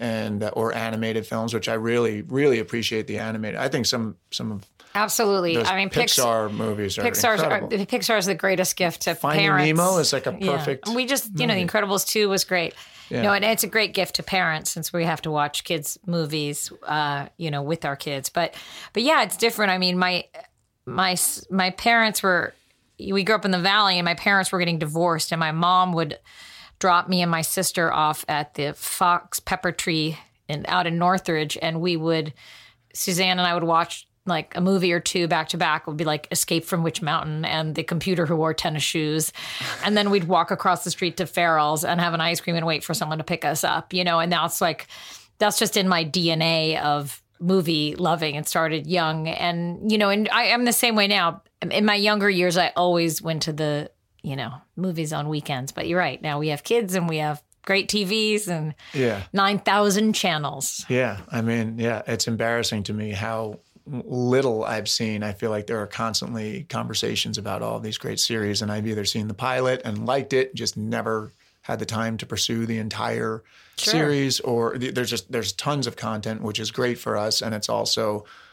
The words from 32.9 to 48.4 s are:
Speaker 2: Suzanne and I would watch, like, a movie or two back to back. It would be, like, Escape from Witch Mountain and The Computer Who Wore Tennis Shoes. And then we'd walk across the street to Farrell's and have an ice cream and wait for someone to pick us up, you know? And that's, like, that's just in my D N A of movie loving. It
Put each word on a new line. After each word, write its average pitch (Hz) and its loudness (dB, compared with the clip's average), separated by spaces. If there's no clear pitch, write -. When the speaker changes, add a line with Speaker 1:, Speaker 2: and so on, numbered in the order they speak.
Speaker 2:
Suzanne 185 0
and 180 2
I 175 2
would 170 0
watch, 165 0
like, 160 -2
a 175 -2
movie 185 4
or 170 2
two 170 0
back 160 0
to 185 -2
back. 160 0
It - -12
would 151 -6
be, 160 -2
like, 151 -2
Escape 165 0
from 170 0
Witch 165 -2
Mountain 156 -2
and 156 -2
The 165 -4
Computer 170 0
Who 160 2
Wore 160 0
Tennis 156 -2
Shoes. 156 0
And 208 2
then 202 2
we'd 196 4
walk 165 2
across 180 2
the 180 -6
street 170 -2
to 185 -2
Farrell's 156 2
and 170 0
have 170 2
an 165 -2
ice 165 0
cream 170 -2
and 165 0
wait 160 0
for 165 -4
someone 156 -2
to 151 -6
pick - -4
us 151 0
up, 165 -2
you 180 0
know? 170 2
And 170 2
that's, 170 0
like, 165 -2
that's 208 2
just - 2
in 190 2
my 175 4
D 165 0
N 160 2
A 160 2
of 147 -2
movie 165 2
loving. 151 0
It 151 -4